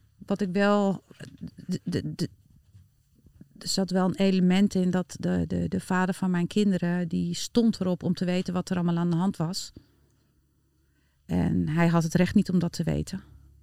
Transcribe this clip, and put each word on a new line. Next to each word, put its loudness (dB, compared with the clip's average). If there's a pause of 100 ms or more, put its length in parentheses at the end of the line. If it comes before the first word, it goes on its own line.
(260)
wat -2
ik -2
wel, 2 (640)
de, -4
de, -4
de, -4 (1300)
er -12
zat 0
wel 2
een 0
element 4
in 2
dat -2
de, 0
de, -2
de -2
vader -2
van -2
mijn 0
kinderen, 0
die -4
stond 0
erop -2
om 0
te -4
weten -2
wat -4
er -2
allemaal 0
aan 0
de 2
hand 0
was. -6 (1500)
En 0
hij 2
had 4
het -2
recht 2
niet 2
om 2
dat -2
te -6
weten. -4 (400)